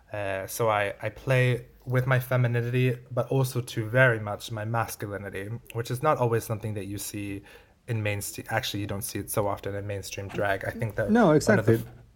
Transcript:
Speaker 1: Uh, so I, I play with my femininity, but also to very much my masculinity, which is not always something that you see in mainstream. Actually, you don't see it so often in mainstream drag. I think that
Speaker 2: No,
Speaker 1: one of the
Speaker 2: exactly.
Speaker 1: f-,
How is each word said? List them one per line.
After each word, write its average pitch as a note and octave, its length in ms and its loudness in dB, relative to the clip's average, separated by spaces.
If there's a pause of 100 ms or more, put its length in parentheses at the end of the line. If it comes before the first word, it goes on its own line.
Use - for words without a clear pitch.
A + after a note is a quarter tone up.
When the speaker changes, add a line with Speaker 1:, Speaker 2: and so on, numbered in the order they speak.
(140)
Speaker 1:
Uh, G2 340 -4
so A2+ 220 0
I, G#2 320 2
I A2 80 -4
play B2+ 560 0 (200)
with B2+ 200 2
my B2+ 140 4
femininity, B2 760 2 (160)
but A#2+ 180 0
also C3 300 2
to A#2 300 -4
very B2 300 6
much G#2 320 -6
my G#2+ 140 -6
masculinity, G2+ 840 -4 (240)
which A#2 160 -4
is B2 140 -4
not D#3 140 4
always A#2 260 2
something A2 320 -4
that G2 100 -6
you G2+ 140 -6
see G2+ 420 -6 (460)
in A2+ 160 -2
mainstream. G#2 480 -4
Actually, G#2+ 300 -2
you G#2 60 -4
don't G2 160 -4
see - 160 -6
it - 120 -6
so G#2 160 0
often G2+ 260 -4
in G2+ 140 -8
mainstream G2 400 -8
drag. G2 380 -2
I G2+ 60 -4
think - 260 -6
that A2 120 0
Speaker 2:
No, G#3+ 180 6
Speaker 1:
one D#3 80 8
of G#2+ 300 4
the A2+ 80 6
Speaker 2:
exactly. - 20 6
Speaker 1:
f-, A#2 100 -2 (300)